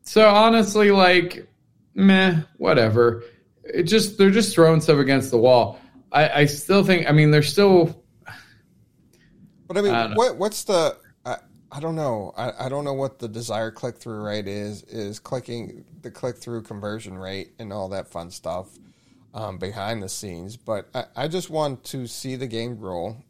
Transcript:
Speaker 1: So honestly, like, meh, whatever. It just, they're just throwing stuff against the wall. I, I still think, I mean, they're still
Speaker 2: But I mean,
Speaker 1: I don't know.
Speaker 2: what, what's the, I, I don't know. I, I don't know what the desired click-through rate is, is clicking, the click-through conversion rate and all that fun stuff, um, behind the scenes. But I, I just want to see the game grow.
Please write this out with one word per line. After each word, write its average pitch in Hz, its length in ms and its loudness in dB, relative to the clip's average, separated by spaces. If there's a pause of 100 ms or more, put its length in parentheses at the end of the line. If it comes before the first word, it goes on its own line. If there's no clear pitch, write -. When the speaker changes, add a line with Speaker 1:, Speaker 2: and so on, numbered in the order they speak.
Speaker 1:
So 214 260 4
honestly, 208 600 4
like, 180 580 4 (460)
meh, 190 460 4 (160)
whatever. 120 680 2 (420)
It - 200 -4
just, 214 340 0
they're 196 120 6
just 202 240 0
throwing 160 260 6
stuff 151 180 2
against 135 320 0
the 120 80 2
wall. 117 400 4 (320)
I, 147 300 2
I 147 60 6
still 190 360 0
think, 185 260 2
I 147 40 2
mean, 151 180 6
they're 151 120 4
still 180 600 2 (1700)
Speaker 2:
But 180 100 -4
I 202 40 0
mean, 202 120 2
Speaker 1:
I 117 80 2
don't 110 100 -2
know. - 40 -2
Speaker 2:
what, 240 220 2
what's 208 260 -4
the, 165 320 0 (280)
I, 123 120 -8 (340)
I 139 100 -16
don't 165 140 -6
know. 123 420 -6
I, 123 300 -8
I - 20 -8
don't 143 160 -8
know 139 100 -6
what 135 260 -6
the 117 80 -10
desired 113 480 -8
click-through 117 480 -12
rate 104 240 -6
is, 104 360 -10
is 107 360 -12
clicking, 117 640 -12 (180)
the 123 80 -14
click-through 120 520 -10
conversion 107 540 -12
rate 95 440 -12
and 107 120 -14
all 98 180 -8
that 95 180 -10
fun 85 240 -14
stuff, 90 340 -10 (680)
um, 104 240 -12
behind 101 440 -8
the 95 60 -12
scenes. 95 480 -14
But 104 380 -10
I, 123 100 -8 (100)
I 139 140 -8
just 175 220 -8
want 147 340 -6
to 127 240 -12
see 131 260 -12
the 131 140 -10
game 113 280 -8
grow. 98 400 -10 (120)